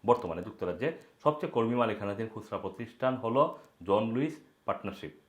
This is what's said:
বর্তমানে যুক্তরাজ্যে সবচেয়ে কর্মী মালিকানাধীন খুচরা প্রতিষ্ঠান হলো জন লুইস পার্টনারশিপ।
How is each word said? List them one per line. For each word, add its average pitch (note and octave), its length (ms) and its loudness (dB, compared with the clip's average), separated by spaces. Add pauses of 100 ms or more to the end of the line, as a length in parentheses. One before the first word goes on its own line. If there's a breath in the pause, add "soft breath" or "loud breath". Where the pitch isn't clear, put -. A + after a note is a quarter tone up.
বর্তমানে F2+ 380 4
যুক্তরাজ্যে G#2 480 -4 (320 loud breath)
সবচেয়ে D3+ 280 2
কর্মী A#2 240 2
মালিকানাধীন G#2+ 520 0
খুচরা G#2+ 300 -8
প্রতিষ্ঠান A#2 580 -4
হলো B2 420 2 (260 loud breath)
জন G#2+ 280 4
লুইস D3 280 -2 (260)
পার্টনারশিপ। - 460 -6 (180)